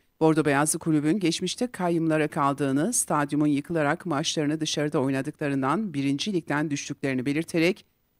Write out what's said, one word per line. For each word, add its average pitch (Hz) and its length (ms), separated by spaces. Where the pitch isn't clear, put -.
Bordo 160 260
Beyazlı 151 340
Kulübün 156 400
geçmişte 180 480
kayyımlara 160 600
kaldığını, 143 640
stadyumun 147 540
yıkılarak 151 580
maçlarını 160 540
dışarıda 151 400
oynadıklarından 139 960
birinci 139 400
ligden 156 380
düştüklerini 139 540
belirterek, 165 600